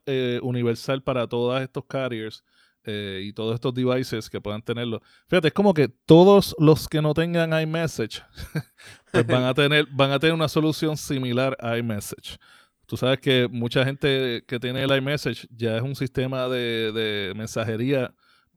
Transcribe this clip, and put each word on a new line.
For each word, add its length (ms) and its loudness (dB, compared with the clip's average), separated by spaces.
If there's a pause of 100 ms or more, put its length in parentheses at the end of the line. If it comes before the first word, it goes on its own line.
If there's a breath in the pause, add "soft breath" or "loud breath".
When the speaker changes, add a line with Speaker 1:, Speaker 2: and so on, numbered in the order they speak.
Speaker 1:
eh, 380 -2
universal 580 -2
para 240 -2
todos 360 -2
estos 240 -10
carriers, 580 -8 (400 soft breath)
eh, 400 -8
y 100 -10
todos 220 -2
estos 180 -4
devices 560 -2
que 100 -8
puedan 220 -8
tenerlo. 400 -6 (260 soft breath)
Fíjate, 200 2
es 60 2
como 200 4
que 140 4
todos 720 8
los 280 6
que 140 -2
no 120 0
tengan 460 0
iMessage, 640 -4 (100)
<laughs> 800 -14
pues 140 2
van 200 2
a 80 0
Speaker 2:
<laughs> 20 0
Speaker 1:
tener, 360 4
van 200 2
a 80 0
tener 140 2
una 140 0
solución 480 0
similar 640 -2
a 180 -4
iMessage. 600 -6 (480 soft breath)
Tú 100 -8
sabes 240 0
que 320 2
mucha 320 -2
gente 640 -2
que 140 -6
tiene 200 -6
el 140 2
iMessage 540 -4
ya 260 -4
es 60 -2
un 140 -6
sistema 520 -4
de, 460 -2
de 420 -4
mensajería 760 -4 (440 soft breath)